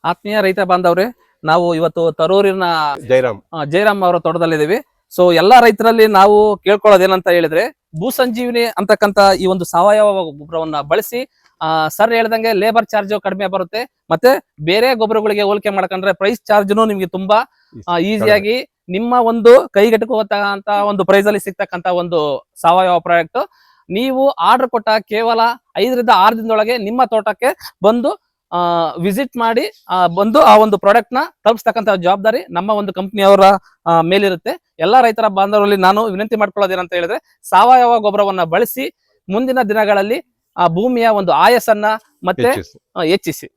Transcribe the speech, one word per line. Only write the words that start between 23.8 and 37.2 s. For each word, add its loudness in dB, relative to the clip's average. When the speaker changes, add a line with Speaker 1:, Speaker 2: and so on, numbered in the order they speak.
Speaker 1:
ನೀವು -2
ಆರ್ಡರ್ 0
ಕೊಟ್ಟ -4
ಕೇವಲ -2
ಐದರಿಂದ -2
ಆರು 2
ದಿನದೊಳಗೆ -2
ನಿಮ್ಮ -4
ತೋಟಕ್ಕೆ -4
ಬಂದು, 0
ಆ, -6
ವಿಸಿಟ್ -4
ಮಾಡಿ, -4
ಆ, 0
ಬಂದು 0
ಆ 6
ಒಂದು 2
ಪ್ರಾಡಕ್ಟ್ 0
ನ -2
ತಲುಪಿಸ್ತಕ್ಕಂಥ -2
ಜವಾಬ್ದಾರಿ -2
ನಮ್ಮ -8
ಒಂದು -4
ಕಂಪನಿಯವರ, 2
ಆ, 2
ಮೇಲಿರುತ್ತೆ. -2
ಎಲ್ಲಾ 4
ರೈತರ 0
ಬಾಂಧವರಲ್ಲಿ 0
ನಾನು 2
ವಿನಂತಿ -4
ಮಾಡ್ಕೊಳ್ಳೋದು -2
ಏನಂತ -6
ಹೇಳಿದ್ರೆ, -6